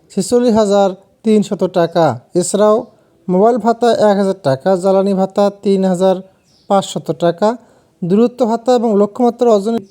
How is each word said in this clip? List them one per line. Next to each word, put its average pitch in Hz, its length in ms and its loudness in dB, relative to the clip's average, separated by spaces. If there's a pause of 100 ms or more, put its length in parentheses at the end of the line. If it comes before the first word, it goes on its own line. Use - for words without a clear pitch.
(120)
ছেচল্লিশ 240 500 0
হাজার 202 280 2 (340)
তিনশত 214 380 0 (160)
টাকা। 165 280 0 (340)
এছাড়াও 214 380 0 (500)
মোবাইল 208 300 2
ভাতা 233 320 0 (200)
এক 202 120 2
হাজার 190 220 -2
টাকা, 135 320 -2
জ্বালানি 196 380 0
ভাতা 190 300 -2 (180)
তিন 196 240 0
হাজার 185 300 0 (540)
পাঁচশত 190 380 -2 (160)
টাকা, 175 240 0 (540)
দূরত্ব 214 440 0
ভাতা 226 300 -2
এবং 233 140 0 (120)
লক্ষ্যমাত্রা 240 540 -2
অর্জনের 220 360 -2